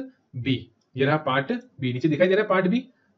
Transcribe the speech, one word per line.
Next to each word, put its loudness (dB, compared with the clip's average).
बी, -2
ये 0
रहा 4
part -2
बी, -2
नीचे 0
दिखाई 4
दे 2
रहा 2
है -2
पार्ट 2
बी। 0